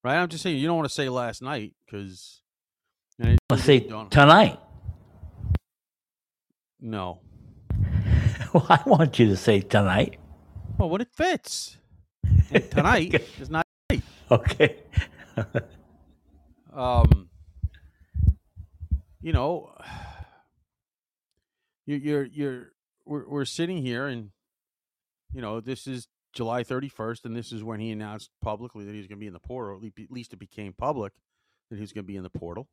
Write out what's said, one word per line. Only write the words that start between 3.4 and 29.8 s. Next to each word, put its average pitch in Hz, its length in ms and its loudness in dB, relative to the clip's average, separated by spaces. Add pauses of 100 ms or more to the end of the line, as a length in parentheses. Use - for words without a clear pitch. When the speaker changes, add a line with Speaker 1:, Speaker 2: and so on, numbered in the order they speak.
Speaker 2:
Let's 127 120 2
Speaker 1:
doesn't 123 220 8
Speaker 2:
say - 40 -12
Speaker 1:
dawn 107 220 -12
Speaker 2:
tonight. 151 500 8 (2250)
Speaker 1:
No. 98 420 -8 (500)
Speaker 2:
<laughs> - 300 0 (520)
Well, 165 160 6
I 156 160 6
want 160 340 4
you 113 80 8
to 98 80 4
say 104 240 4
tonight. 101 580 2 (600)
Speaker 1:
Well, 180 120 0
when 190 120 -2
it - 100 -8
fits. - 680 -4 (720)
And - 120 2
Speaker 2:
<laughs> - 80 -16
Speaker 1:
tonight 170 420 2
Speaker 2:
Okay. - 120 0 (160)
Speaker 1:
is 131 80 -12
not 160 180 -2 (220)
tonight. - 140 -2 (280)
Speaker 2:
Okay. - 460 2 (580)
<laughs> 113 100 -4 (1300)
Speaker 1:
Um, 117 560 2 (1900)
you 160 100 -6
know, 147 480 -4
<sighs> - 2000 -20
you, 147 100 -6
you're, 143 300 -2
you're, 135 480 -8 (320)
we're, 147 240 -8
we're 143 160 -4
sitting 170 320 -6
here 127 300 -6
and, 113 240 -12 (1000)
you 131 80 -10
know, 110 200 -8
this 123 260 -10
is 127 220 -12 (240)
July 120 320 -4
thirty-first, 127 600 -8
and 113 80 -10
this 117 200 -12
is 107 100 -12
when 110 160 -10
he 110 120 -8
announced 107 380 -12 (120)
publicly 107 420 -10
that 101 80 -14
he 107 60 -14
was 98 100 -16
gonna 101 140 -18
be 107 60 -14
in 98 40 -16
the 85 80 -20
portal, 120 320 -12
or 98 60 -12
at 101 60 -20